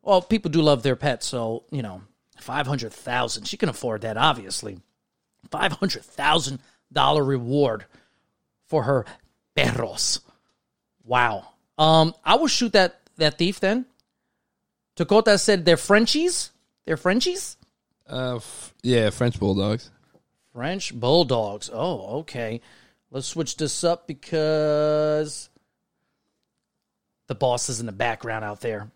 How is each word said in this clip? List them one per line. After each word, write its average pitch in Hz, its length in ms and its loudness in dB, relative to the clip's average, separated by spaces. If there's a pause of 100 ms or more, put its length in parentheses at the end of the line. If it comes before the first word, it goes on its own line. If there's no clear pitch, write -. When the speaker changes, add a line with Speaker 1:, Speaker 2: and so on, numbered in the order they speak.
Speaker 1:
well, 185 200 4
people 202 280 -2
do 156 120 2
love 143 200 4
their 131 140 0
pets, 135 300 -4
so, 117 440 -6
you 139 120 -6
know, 98 180 -10 (400)
five 135 260 -4
hundred 123 260 -4
thousand. 120 540 -6
She 202 100 -8
can 190 120 0
afford 117 340 -4
that, 110 140 -6
obviously. 104 600 -2 (720)
Five 147 220 -2
hundred - 320 -4
thousand 139 560 0 (320)
dollar 143 320 2
reward 127 600 0 (840)
for 147 160 0
her 131 200 0 (520)
perros. - 640 -2 (840)
Wow. 117 440 0 (280)
Um, 160 380 6 (100)
I 185 120 4
will 302 100 2
shoot 233 280 0
that, 185 260 4 (160)
that 156 200 0
thief 180 240 -2
then. 226 240 0 (1120)
Tocota 208 420 4
said 190 280 2
they're 170 100 8
Frenchies? 269 760 2 (360)
They're 156 100 -2
Frenchies? 254 600 -2 (520)
Speaker 2:
Uh, 127 280 -6
f-, - 360 -16 (100)
yeah, 117 280 4
French 120 300 -2
bulldogs. 101 500 0 (640)
Speaker 1:
French 160 420 -8
bulldogs. 120 760 0
Oh, 117 480 -6
okay. 117 400 -8 (500)
Let's 131 160 -8
switch 160 300 -6
this 151 280 -4
up 170 220 0
because 151 1400 -2 (1800)
the - 80 -8
boss 123 340 0
is 117 120 -8
in 120 60 -8
the 107 60 -10
background 110 520 -6
out 104 160 -10
there. 110 360 -8